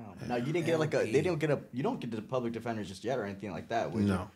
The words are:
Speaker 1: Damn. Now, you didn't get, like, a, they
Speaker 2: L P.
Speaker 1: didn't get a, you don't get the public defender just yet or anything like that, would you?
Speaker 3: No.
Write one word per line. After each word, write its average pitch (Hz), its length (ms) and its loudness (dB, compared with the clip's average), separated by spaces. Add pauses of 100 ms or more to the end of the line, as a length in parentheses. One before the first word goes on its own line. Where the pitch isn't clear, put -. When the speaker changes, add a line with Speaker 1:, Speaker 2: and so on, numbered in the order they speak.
(220)
Speaker 1:
Damn. 120 80 -6
Now, 123 80 0
you 127 160 0
didn't 165 140 2
get, 165 120 4
like, 147 140 2
a, 135 60 4
they 98 60 4
Speaker 2:
L - 20 4
P. 110 60 0 (100)
Speaker 1:
didn't 175 160 2
get 151 120 2
a, 135 100 2 (120)
you 123 100 -2
don't 151 180 0
get 131 100 -4
the 107 100 -4
public 117 320 -2
defender 113 320 -4
just 95 200 -10
yet 127 140 0
or 107 60 -2
anything 98 280 -6
like - 160 -8
that, 110 240 0
would 101 100 2
you? 101 60 6
Speaker 3:
No. 92 280 0